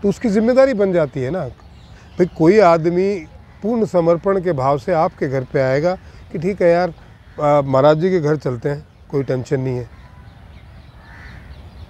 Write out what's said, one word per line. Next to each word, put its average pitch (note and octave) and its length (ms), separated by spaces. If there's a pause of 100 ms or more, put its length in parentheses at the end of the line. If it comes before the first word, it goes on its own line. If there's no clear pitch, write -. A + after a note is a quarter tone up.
तो G3+ 60
उसकी A3+ 200
जिम्मेदारी B3 440
बन G3 200
जाती D3 280
है B2+ 100
ना। E3+ 160
भाई, - 760
कोई F3 340
आदमी F3 600 (420)
पूर्ण A3 240
समर्पण F3 560
के F3 100
भाव C#3 260
से F3+ 160
आपके D#3+ 340
घर C3 160
पे C#3 180
आएगा D3 340 (360)
कि, F#3+ 80
"ठीक F#3 220
है F3 80
यार, E3+ 240 (480)
आ, D3 200
महाराज C#3 360
जी F3 120
के F#3 100
घर D3+ 160
चलते C#3 340
हैं, C#3+ 180 (240)
कोई C#3 120
टेंशन C3 360
नहीं C3 180
है।" B2 120 (2000)